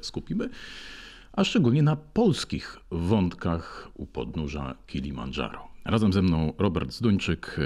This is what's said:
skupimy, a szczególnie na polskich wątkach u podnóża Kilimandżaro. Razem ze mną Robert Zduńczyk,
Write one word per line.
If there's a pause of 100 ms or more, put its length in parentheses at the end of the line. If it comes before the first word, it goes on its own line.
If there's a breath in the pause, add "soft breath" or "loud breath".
skupimy, (840 loud breath)
a
szczególnie
na
polskich (120)
wątkach
u
podnóża (120)
Kilimandżaro. (160)
Razem
ze
mną
Robert
Zduńczyk,